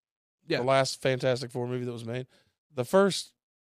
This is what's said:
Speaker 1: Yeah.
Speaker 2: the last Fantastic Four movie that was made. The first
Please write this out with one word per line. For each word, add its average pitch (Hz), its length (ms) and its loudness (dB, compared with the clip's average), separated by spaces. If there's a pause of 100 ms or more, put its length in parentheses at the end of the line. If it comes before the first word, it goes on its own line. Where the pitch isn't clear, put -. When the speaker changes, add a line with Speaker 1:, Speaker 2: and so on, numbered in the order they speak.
(480)
Speaker 1:
Yeah. 156 120 -2
Speaker 2:
the 120 40 -2
last 135 380 2
Fantastic 131 500 0
Four 123 160 -6
movie 123 180 -6
that 123 80 -6
was 117 120 -12
made. 123 220 -8 (460)
The 123 120 -4
first 190 480 2 (320)